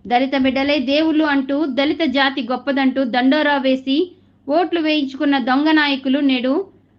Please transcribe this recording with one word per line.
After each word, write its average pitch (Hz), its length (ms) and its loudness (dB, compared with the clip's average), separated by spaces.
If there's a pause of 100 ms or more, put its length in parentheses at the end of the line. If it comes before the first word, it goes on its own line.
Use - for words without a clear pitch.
దళిత 262 300 0
బిడ్డలే 269 420 0
దేవుళ్ళు 302 460 2
అంటూ, 277 400 0
దళిత 285 380 -2
జాతి 269 380 0
గొప్పదంటూ 262 600 -2
దండోరా 277 540 2
వేసి 262 400 -2 (500)
ఓట్లు 339 320 0
వేయించుకున్న 294 580 0
దొంగ 269 340 2
నాయకులు 285 480 0
నేడు 262 360 0 (440)